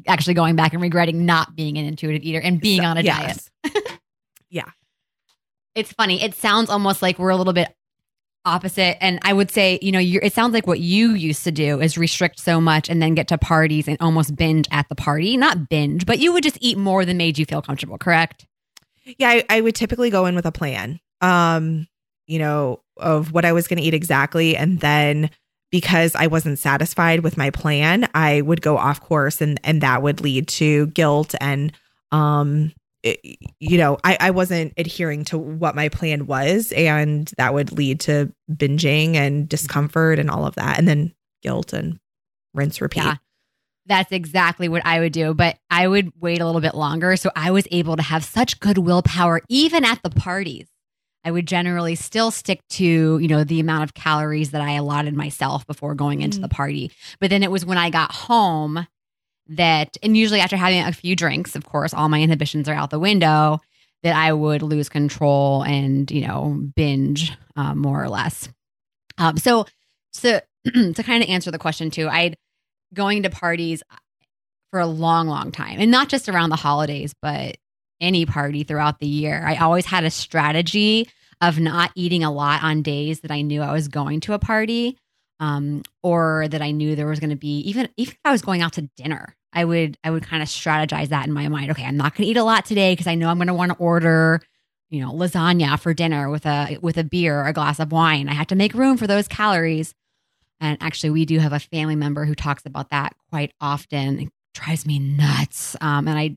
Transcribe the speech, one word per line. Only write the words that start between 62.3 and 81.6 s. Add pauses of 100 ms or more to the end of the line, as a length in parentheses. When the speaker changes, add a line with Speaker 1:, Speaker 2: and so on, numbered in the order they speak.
Speaker 1:
are
out
the
window, (460)
that
I
would
lose
control
and,
you
know, (200)
binge, (200)
uh,
more
or
less. (720)
Um,
so, (460)
so (120)
<clears throat>
to
kinda
answer
the
question
too,
I'd (580)
going
to
parties (880)
for
a
long,
long
time,
and
not
just
around
the
holidays,
but (440)
any
party
throughout
the
year.
I
always
had
a
strategy (320)
of
not